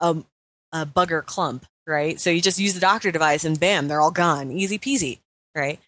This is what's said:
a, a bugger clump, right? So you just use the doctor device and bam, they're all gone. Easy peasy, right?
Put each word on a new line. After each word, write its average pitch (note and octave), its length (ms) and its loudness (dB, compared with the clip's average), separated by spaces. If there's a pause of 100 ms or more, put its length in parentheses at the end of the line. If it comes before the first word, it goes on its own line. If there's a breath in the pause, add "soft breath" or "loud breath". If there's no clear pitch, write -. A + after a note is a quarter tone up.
a, E3 160 2 (560)
a D#3+ 140 -6
bugger E3 380 0
clump, C3+ 420 -4 (200)
right? D#3 340 -2
So F3+ 100 2
you E3+ 100 2
just F#3 180 2
use G3 160 0
the F3+ 60 -6
doctor G3 300 2
device D#3 340 2
and D#3 140 0
bam, E3+ 300 2
they're D3+ 120 0
all D#3+ 120 4
gone. D3+ 400 0
Easy F#3+ 260 -2
peasy, F#3+ 400 -2 (380)
right? D3 320 -4